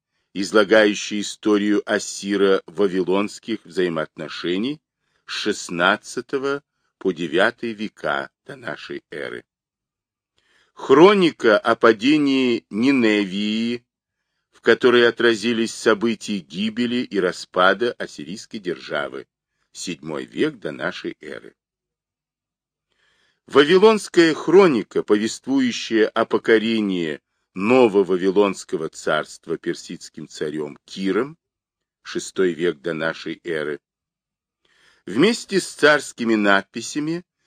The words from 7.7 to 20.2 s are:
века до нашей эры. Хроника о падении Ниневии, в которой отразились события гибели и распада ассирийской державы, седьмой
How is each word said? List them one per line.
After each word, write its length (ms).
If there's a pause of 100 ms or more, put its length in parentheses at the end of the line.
века 580 (160)
до 80
нашей 560
эры. 340 (1300)
Хроника 840
о 160
падении 960
Ниневии, 1160 (680)
в 80
которой 480
отразились 640
события 640
гибели 600
и 200
распада 760
ассирийской 640
державы, 640 (460)
седьмой 520